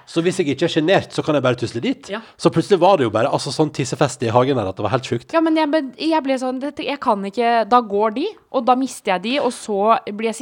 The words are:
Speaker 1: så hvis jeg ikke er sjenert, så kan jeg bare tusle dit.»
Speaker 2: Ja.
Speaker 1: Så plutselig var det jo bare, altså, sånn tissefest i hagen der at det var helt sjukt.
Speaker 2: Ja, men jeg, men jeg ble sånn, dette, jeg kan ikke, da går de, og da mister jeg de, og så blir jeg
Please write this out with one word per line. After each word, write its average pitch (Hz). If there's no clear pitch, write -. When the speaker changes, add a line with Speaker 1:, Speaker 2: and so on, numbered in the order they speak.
Speaker 1:
så -
hvis 175
jeg 165
ikke 139
er 165
sjenert, 165
så -
kan 151
jeg 135
bare 127
tusle 117
dit.» 247
Speaker 2:
Ja. 202
Speaker 1:
Så -
plutselig 165
var 185
det 143
jo 113
bare, 110
altså, 143
sånn 151
tissefest -
i 113
hagen 127
der 107
at 95
det -
var 101
helt 123
sjukt. -
Speaker 2:
Ja, 330
men 320
jeg, 311
men 285
jeg 311
ble 269
sånn, 254
dette, 285
jeg 277
kan 214
ikke, 233
da 247
går 208
de, 294
og 262
da 254
mister 247
jeg 180
de, 247
og 247
så 214
blir 220
jeg 214